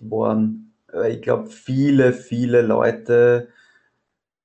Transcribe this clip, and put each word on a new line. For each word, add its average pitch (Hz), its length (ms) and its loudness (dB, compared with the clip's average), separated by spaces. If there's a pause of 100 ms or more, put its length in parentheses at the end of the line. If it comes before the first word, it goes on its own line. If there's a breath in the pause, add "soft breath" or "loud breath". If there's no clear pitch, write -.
(120)
waren. 110 640 -2 (180)
Weil 110 240 -4
ich - 60 -16
glaub, 113 260 -4
viele, 131 640 0
viele 120 500 0
Leute, 120 880 0 (960 soft breath)